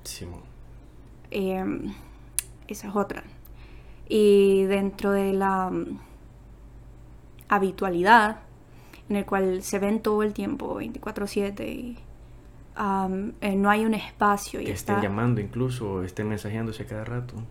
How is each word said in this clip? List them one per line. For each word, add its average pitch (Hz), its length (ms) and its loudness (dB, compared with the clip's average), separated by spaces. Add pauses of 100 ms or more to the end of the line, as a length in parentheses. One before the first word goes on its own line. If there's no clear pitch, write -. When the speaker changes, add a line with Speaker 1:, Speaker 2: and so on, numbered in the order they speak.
Speaker 1:
Sí, - 220 -12
mo. 87 140 -12 (880)
Speaker 2:
Em, 190 600 -2 (760)
esa 214 200 -10
es 196 80 -4
otra. - 280 -2 (840)
Y 202 560 8
dentro 196 480 0
de 196 200 2
la, 190 380 2
mm, 175 280 -4 (1500)
habitualidad, 196 920 4 (680)
en 208 80 0
el 196 80 0
cual 190 380 0
se - 160 -2
ven 208 220 0
todo 214 220 2
el 214 100 0
tiempo, - 420 -4
veinticuatro 214 520 -6
siete, 202 420 -4
y, 240 300 -10 (760)
am, 196 680 -2
eh, 202 160 0
no 202 140 6
hay 214 140 6
un 226 100 4
espacio - 680 0
y - 40 -6
Speaker 1:
Que - 80 -4
estén 98 240 0
Speaker 2:
está 104 120 2
Speaker 1:
llamando 110 320 2
incluso, 120 520 -2
o 95 100 -2
estén 107 260 -4
mensajeándose 107 580 -4
cada 107 180 -6
rato. 123 300 -6 (160)